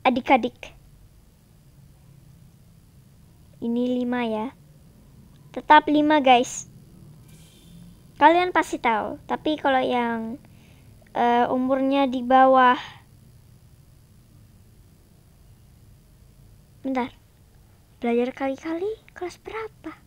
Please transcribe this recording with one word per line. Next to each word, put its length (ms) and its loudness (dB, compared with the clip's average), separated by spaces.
adik-adik. 720 -2
Ini 400 -2
lima 240 -4
ya. 220 -6
Tetap 400 4
lima, 320 2
guys. 480 0
Kalian 400 4
pasti 240 -4
tahu. 480 -2
Tapi 320 -6
kalau 240 0
yang, 560 -4
eh, 400 2
umurnya 560 0
di 160 -6
bawah. 560 4
Bentar. 320 -6
Belajar 320 -2
kali-kali 560 -6
kelas 320 -12
berapa? 480 -14